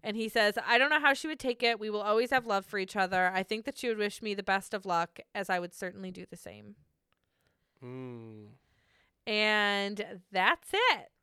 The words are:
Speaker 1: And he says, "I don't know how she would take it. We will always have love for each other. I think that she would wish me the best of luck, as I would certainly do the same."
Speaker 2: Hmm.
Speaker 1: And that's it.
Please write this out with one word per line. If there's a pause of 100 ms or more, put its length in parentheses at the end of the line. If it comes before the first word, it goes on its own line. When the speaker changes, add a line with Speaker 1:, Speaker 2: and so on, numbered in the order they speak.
Speaker 1:
And
he
says,
"I
don't
know
how
she
would
take
it.
We
will
always
have
love
for
each
other.
I
think
that
she
would
wish
me
the
best
of
luck, (160)
as
I
would
certainly
do
the
same." (1040)
Speaker 2:
Hmm. (800)
Speaker 1:
And (280)
that's
it. (120)